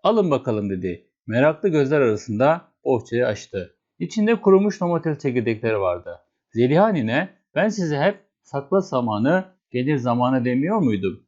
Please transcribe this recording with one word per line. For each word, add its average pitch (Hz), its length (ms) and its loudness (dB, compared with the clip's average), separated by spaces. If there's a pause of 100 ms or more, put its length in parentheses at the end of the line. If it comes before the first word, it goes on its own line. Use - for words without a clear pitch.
"Alın 202 280 2
bakalım." 107 380 -2
dedi. 90 380 -6 (200)
Meraklı 147 420 2
gözler 147 320 2
arasında 123 600 0 (220)
bohçayı 120 440 -2
açtı. 98 480 -8 (240)
İçinde 214 420 -2
kurumuş 196 400 4
domates 165 380 -2
çekirdekleri 113 600 -2
vardı. 87 400 -4 (340)
Zeliha 143 360 2
nine, 147 400 -2 (260)
"Ben 185 140 2
size 170 300 -2
hep 190 200 0 (220)
sakla 143 400 -2
zamanı, 131 640 0 (260)
gelir 131 260 -2
zamanı 123 480 0
demiyor 135 320 0
muydum? 101 500 -2